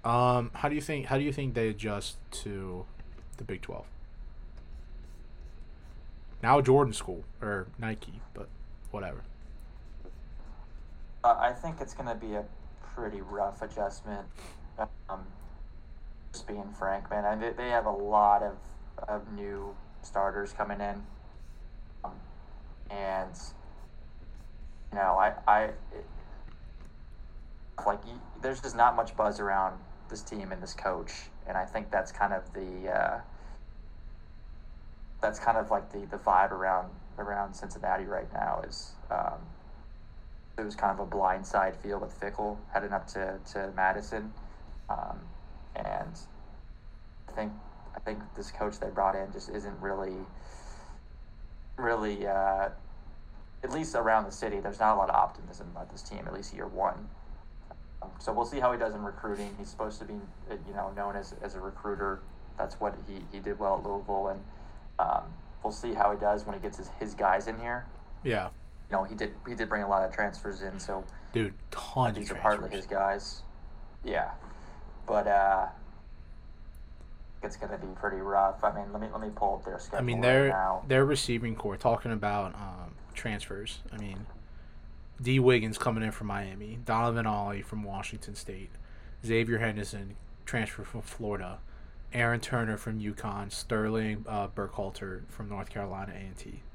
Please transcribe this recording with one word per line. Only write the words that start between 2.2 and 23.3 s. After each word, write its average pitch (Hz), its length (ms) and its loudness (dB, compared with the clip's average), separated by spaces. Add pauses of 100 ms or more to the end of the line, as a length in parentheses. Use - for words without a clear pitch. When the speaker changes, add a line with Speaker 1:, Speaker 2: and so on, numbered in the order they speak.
Speaker 1:
to 95 420 -4 (540)
the 120 60 -6
Big 95 180 -4
Twelve? - 240 -8 (2500)
Now 135 160 10
Jordan 131 320 8
School, 90 320 -4 (180)
or 101 240 0 (100)
Nike, 110 440 -4 (120)
but - 160 -8 (440)
whatever. 95 300 -4 (2000)
Speaker 2:
Uh, 101 160 10
I 120 120 6
think 160 280 -4
it's 139 120 -4
gonna 123 220 -4
be 107 200 -4
a 104 100 0 (500)
pretty 104 260 -4
rough 98 420 -2
adjustment. 104 680 -4 (840)
Um, 95 140 -6 (1080)
just - 140 -10
being 101 320 -6
frank, 98 320 0
man, 104 140 2
I, 104 100 6
they, 113 160 0
they 123 200 -2
have 117 160 6
a 110 40 4
lot 104 540 8
of, 101 100 0 (540)
of 107 240 -2
new 101 420 -6 (280)
starters 98 500 2
coming 101 280 -2
in. 101 220 -2 (1000)
Um, - 80 -6 (800)
and, 95 420 -2 (1600)